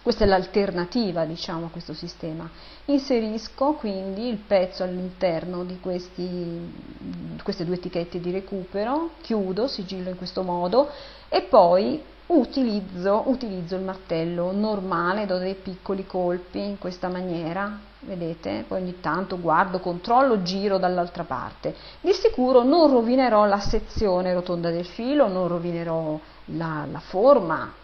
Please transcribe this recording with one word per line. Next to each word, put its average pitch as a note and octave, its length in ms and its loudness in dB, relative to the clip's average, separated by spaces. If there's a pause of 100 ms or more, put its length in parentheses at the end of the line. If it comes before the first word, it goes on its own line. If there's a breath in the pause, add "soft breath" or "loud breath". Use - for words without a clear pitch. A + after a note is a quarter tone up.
questa A3+ 220 2
è G3+ 40 6
l'alternativa, F#3 960 2
diciamo, E3 400 -6
a E3 40 -10
questo E3+ 240 -12
sistema. E3 560 -10 (360 loud breath)
Inserisco C4 880 0
quindi G3 560 -4
il G#3+ 80 -4
pezzo F#3 460 0
all'interno F3+ 840 -4
di F3+ 160 -10
questi, F3+ 880 -6 (720)
queste F#3 220 -4
due F3+ 100 0
etichette F3 460 -6
di F3+ 100 -4
recupero, G3+ 800 -4 (100)
chiudo, G#3 480 -2
sigillo F#3 420 -8
in F3+ 80 -8
questo F#3 260 -6
modo F#3 460 2 (380 loud breath)
e F#4 140 2
poi G3+ 600 6 (260)
utilizzo, G#3 1000 2
utilizzo F#3+ 500 -2
il F#3 60 -4
martello F3 720 -2
normale, G3 760 0
do F#3 140 -2
dei F#3+ 160 -4
piccoli F#3+ 500 -6
colpi F3+ 540 -4
in G3+ 180 -6
questa F3+ 300 -8
maniera, F3+ 680 -4 (220)
vedete? G3 680 -6
Poi F#3+ 140 -4
ogni F3+ 180 -8
tanto F3+ 400 -2
guardo, F3 400 2
controllo, A3 640 2
giro G3 340 0
dall'altra F3+ 460 0
parte. A#2+ 520 -6 (260 loud breath)
Di F4+ 120 2
sicuro B3+ 500 6
non D4 280 6
rovinerò A#3 540 6
la G3+ 140 4
sezione F#3 760 0
rotonda F3 360 -2
del E3+ 160 -2
filo, B3 420 2
non F#3 200 0
rovinerò E3+ 720 -2 (260 loud breath)
la, D#3 460 -4
la D3 80 -8
forma E3+ 720 4 (100)